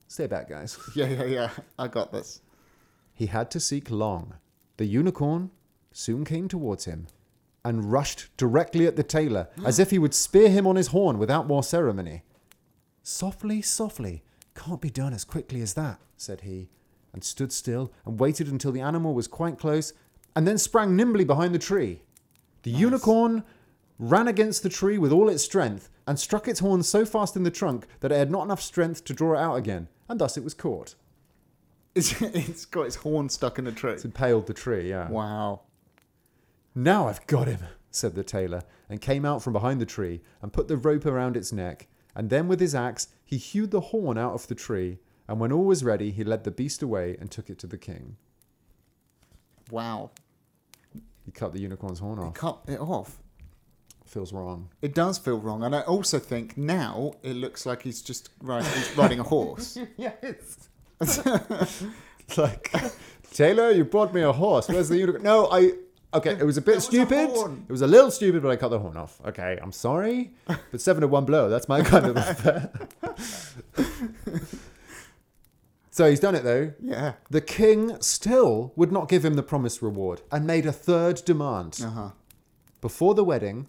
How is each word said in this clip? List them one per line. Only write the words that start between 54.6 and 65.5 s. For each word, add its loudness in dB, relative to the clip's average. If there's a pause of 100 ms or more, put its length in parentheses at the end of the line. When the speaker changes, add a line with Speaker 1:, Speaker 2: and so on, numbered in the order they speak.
Speaker 2:
It -6
does 0
feel -2
wrong, -6
and -2
I -2
also -2
think -8
now -4 (100)
it -8
looks -10
like -6
he's -10
just -12 (120)
ri-, -4
he's -4
riding 6
a -4
horse. -2 (100)
<laughs> -20
Speaker 1:
Yes. -12 (300)
Speaker 2:
<laughs> -2
Speaker 1:
Like, 0 (640)
"Taylor, 6
you 6
brought 2
me 2
a 4
horse. 2
Where's 0
the 4
unicorn?" 2
"No, 8